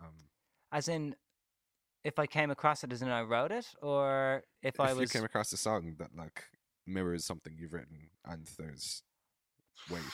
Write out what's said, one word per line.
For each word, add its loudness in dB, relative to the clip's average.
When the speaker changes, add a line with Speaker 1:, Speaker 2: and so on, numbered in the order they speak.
Speaker 1:
Um, -20
Speaker 2:
As 0
in, -2
if 0
I 4
came 2
across 2
it, -6
as -4
in 0
I 2
wrote 4
it, -2
or 4
if 0
I 6
Speaker 1:
If 2
you 2
Speaker 2:
was 2
Speaker 1:
came 2
across 0
a -4
song 0
that, -12
like, -12
mirrors 0
something -8
you've -10
written -12
and -10
there's -8
weight -4